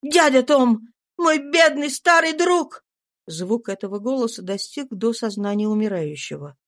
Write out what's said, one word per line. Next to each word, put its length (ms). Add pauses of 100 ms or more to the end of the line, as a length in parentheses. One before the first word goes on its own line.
Дядя 380
Том, 460 (300)
мой 200
бедный 520
старый 440
друг! 500 (440)
Звук 420
этого 300
голоса 420
достиг 480
до 240
сознания 540
умирающего. 920 (100)